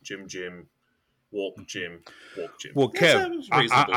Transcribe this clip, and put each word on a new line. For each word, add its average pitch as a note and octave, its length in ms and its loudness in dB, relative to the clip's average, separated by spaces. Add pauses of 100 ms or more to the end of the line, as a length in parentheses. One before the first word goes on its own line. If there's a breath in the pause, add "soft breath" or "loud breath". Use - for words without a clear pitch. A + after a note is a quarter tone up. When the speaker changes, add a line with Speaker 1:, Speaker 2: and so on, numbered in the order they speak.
Speaker 1:
gym, G2 260 -14
gym, F2+ 400 -14 (640)
walk, G2 240 -6 (100)
gym, E2+ 380 -12 (300 loud breath)
walk, - 240 -14
gym. - 160 -16
Speaker 2:
Well, C3+ 180 2
Speaker 1:
Yeah, - 120 2
so E3 160 8
Speaker 2:
Kev, F#4 60 0
Speaker 1:
it E4+ 100 -6
was C#4+ 140 -10
Speaker 2:
I, A#2+ 200 2
I, B2+ 180 4
Speaker 1:
reasonably - 80 -2